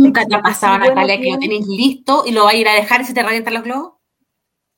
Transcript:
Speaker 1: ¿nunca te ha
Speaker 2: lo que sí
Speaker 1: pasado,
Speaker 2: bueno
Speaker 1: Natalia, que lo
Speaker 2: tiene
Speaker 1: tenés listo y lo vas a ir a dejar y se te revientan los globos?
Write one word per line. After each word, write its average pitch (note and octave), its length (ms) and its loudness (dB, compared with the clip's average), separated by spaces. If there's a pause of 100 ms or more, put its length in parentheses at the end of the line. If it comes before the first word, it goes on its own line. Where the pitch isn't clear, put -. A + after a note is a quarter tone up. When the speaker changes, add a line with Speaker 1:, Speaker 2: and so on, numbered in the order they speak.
Speaker 1:
¿nunca A#3+ 220 4
te G#3+ 100 -2
ha - 20 2
Speaker 2:
lo G#3 60 -4
que G#3 100 0
sí - 80 -10
Speaker 1:
pasado, G3 180 2
Speaker 2:
bueno F3 160 4
Speaker 1:
Natalia, F#3+ 260 0
que B3+ 100 -2
lo - 60 -4
Speaker 2:
tiene A3 220 -4
Speaker 1:
tenés G#3 80 -8
listo C4+ 580 0
y A#3+ 60 -4
lo A3 140 2
vas G#3 100 4
a - 20 0
ir A3 100 0
a G#3+ 60 2
dejar G#3+ 280 0
y B3+ 40 -8
se B3 80 -8
te B3 100 0
revientan A3+ 300 -4
los A3+ 100 -6
globos? C4+ 300 -8 (840)